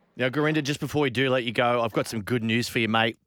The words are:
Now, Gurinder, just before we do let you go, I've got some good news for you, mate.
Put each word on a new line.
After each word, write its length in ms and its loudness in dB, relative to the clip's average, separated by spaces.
Now, 100 0
Gurinder, 360 0
just 160 -4
before 220 -2
we 80 2
do 200 2
let 140 2
you 80 -4
go, 280 2
I've 120 0
got 160 -2
some 140 -4
good 200 -2
news 260 0
for 120 -2
you, 80 2
mate. 280 2